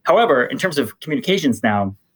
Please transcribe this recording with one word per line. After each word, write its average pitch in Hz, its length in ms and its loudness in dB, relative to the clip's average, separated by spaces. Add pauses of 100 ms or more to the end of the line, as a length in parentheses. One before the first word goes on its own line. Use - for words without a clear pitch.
However, 165 420 4
in 131 140 -6
terms 175 180 -4
of 120 240 -4
communications 147 640 -2
now, 101 340 -2 (200)